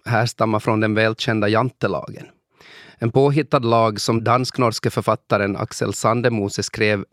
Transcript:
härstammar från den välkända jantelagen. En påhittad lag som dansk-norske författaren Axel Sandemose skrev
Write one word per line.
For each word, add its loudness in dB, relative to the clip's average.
härstammar 0
från 0
den 0
välkända 0
jantelagen. -2
En -2
påhittad 2
lag 2
som 0
dansk-norske 0
författaren 0
Axel -4
Sandemose -2
skrev -2